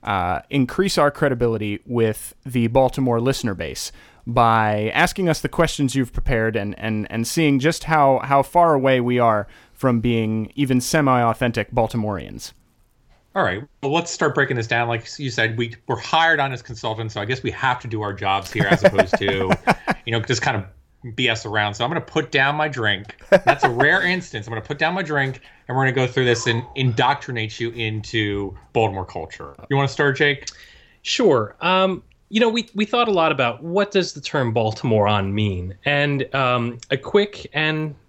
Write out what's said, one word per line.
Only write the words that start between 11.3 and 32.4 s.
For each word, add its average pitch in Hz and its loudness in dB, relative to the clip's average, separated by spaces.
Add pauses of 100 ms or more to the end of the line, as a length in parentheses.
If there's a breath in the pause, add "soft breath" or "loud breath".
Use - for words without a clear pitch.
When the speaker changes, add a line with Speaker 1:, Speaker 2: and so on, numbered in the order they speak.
Speaker 1:
Baltimoreans. 107 -4 (840)
Speaker 2:
All 185 2
right. 101 -2 (200)
Well, 139 -2
let's 170 0
start 151 0
breaking 135 0
this 113 -4
down. 117 0
Like 117 -4 (120)
you 139 -6
said, 113 0
we, 117 -4 (100)
we're 120 -2
hired 165 2
on 135 0
as 127 -10
consultants, 113 -8
so 107 -6
I 101 -4
guess 123 -6
we 107 -4
have 127 -2
to - -16
do 107 -6
our 101 -6
jobs 95 -2
here 104 0
as - 2
opposed 95 2
to, 98 0 (220)
Speaker 1:
<laughs> - -6
Speaker 2:
you 117 -6
know, 113 0
just 113 -2
kind 127 0
of 98 -4 (500)
B 123 0
S 113 -2
around. 104 0
So 117 -2
I'm 131 0
gonna 165 -2
put - -4
down 139 2
my 151 0
drink. 107 -4 (140)
That's - 4
a 403 2
rare 147 2
<laughs> 175 -2
instance. 175 -4
I'm - -12
gonna 113 -6
put 147 -6
down 160 0
my 190 -4
drink, 143 -2 (280 soft breath)
and 127 -4
we're 135 2
gonna 131 2
go 131 2
through 131 0
this 120 2
and 117 0 (100)
indoctrinate 123 -2
you 117 -4
into 107 -4 (160)
Baltimore 104 0
culture. 73 -14 (160)
You 139 2
wanna 139 2
start, 139 0
Jake? 143 0 (540 loud breath)
Speaker 3:
Sure. 139 2
Um, 185 0 (280)
you 220 0